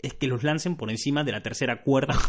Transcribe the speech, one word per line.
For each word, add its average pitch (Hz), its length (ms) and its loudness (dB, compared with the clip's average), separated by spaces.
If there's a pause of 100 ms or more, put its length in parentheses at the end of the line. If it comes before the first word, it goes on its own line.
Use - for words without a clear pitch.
es 127 140 -6
que - 120 -2
los 123 160 -2
lancen 156 340 0
por 135 140 -6
encima 143 320 0
de 139 100 -2
la 104 100 -6
tercera 120 400 -4
cuerda 135 320 2 (140)